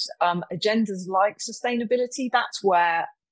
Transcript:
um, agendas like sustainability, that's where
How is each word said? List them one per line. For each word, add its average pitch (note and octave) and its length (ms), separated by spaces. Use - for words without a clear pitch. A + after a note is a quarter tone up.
um, F3 320
agendas G3 560
like F#3+ 300
sustainability, B3 920
that's - 320
where E3+ 460